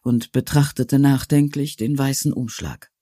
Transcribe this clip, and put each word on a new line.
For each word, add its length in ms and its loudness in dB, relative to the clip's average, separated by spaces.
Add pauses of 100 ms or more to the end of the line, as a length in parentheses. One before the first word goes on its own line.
und 300 -2
betrachtete 640 0
nachdenklich 760 2
den 220 -4
weißen 360 -2
Umschlag. 580 -10 (100)